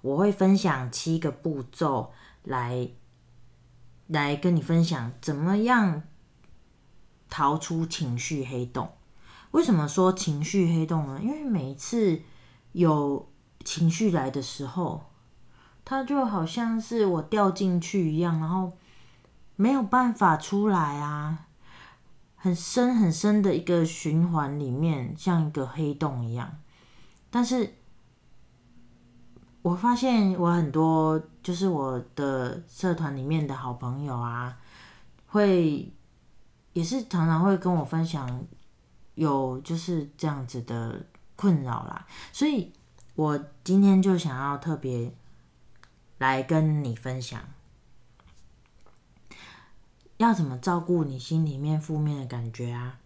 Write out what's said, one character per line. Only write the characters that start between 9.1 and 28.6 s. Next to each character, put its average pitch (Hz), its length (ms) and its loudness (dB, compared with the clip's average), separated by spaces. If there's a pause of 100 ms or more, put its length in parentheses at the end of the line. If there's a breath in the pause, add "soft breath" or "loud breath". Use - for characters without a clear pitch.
为 320 120 4
什 247 100 4
么 151 140 4
说 185 240 4
情 156 320 -2
绪 180 240 2
黑 165 180 2
洞 156 220 -2
呢？ 135 160 -8
因 240 80 -2
为 302 140 -8
每 160 260 -2
一 135 40 -10
次 196 460 0 (520 loud breath)
有 151 560 2 (340)
情 165 260 2
绪 202 220 2
来 135 180 0
的 135 140 -4
时 - 240 -8
候， 151 380 -6 (800 soft breath)
它 269 200 -4
就 269 200 0
好 202 220 0
像 226 340 -2
是 220 280 0
我 170 160 2
掉 208 260 2
进 180 320 0
去 170 320 0
一 156 60 0
样， 170 200 2
然 160 80 -4
后 180 260 -2 (840 soft breath)
没 220 160 4
有 277 100 2
办 247 320 2
法 175 240 4
出 202 300 0
来 151 320 2
啊， 147 480 -6 (880 loud breath)
很 180 180 0
深 247 420 0
很 196 160 4
深 208 300 2
的 190 140 2
一 170 80 -2
个 170 200 2
循 160 480 0
环 147 280 -2
里 139 100 -4
面， 147 480 -2
像 165 300 0
一 - 20 -2
个 147 160 -4
黑 147 300 -4
洞 135 280 -4
一 117 120 -6
样。 120 240 -10 (720 soft breath)
但 247 120 2
是 240 300 0 (1900)